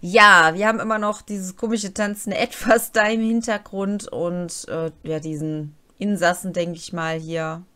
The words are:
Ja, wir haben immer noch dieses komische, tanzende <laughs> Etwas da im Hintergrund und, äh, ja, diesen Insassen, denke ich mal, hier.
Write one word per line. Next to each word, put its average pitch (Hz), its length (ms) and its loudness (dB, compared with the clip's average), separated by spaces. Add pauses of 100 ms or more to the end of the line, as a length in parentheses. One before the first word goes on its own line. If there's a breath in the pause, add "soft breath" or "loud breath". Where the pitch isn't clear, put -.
Ja, 180 540 8
wir 196 140 0
haben 220 120 0
immer 220 180 -2
noch 208 240 -4
dieses 190 340 -10
komische, 214 380 -4
tanzende 208 420 -4
<laughs> - 20 -2
Etwas - 540 0
da 214 160 2
im 226 120 0
Hintergrund 208 880 -2
und, 175 600 -6
äh, 165 220 -6 (120)
ja, 156 180 -6
diesen 151 540 -8 (240)
Insassen, 180 540 0
denke 175 240 -4
ich - 160 -14
mal, 160 260 -4
hier. 160 440 -8 (140)